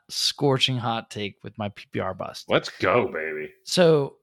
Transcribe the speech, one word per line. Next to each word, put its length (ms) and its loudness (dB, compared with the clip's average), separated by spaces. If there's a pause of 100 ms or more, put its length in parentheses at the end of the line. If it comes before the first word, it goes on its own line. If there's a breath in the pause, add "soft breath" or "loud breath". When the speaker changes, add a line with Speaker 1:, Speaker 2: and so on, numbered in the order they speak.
Speaker 1:
scorching 680 0
hot 320 -4
take 340 -10
with 140 -14
my 120 -4
P 220 -16
P 80 -4
R 140 -4
bust. 340 -10
Speaker 2:
Let's 220 2
go, 380 2
baby. 420 -6 (160)
Speaker 1:
So 580 4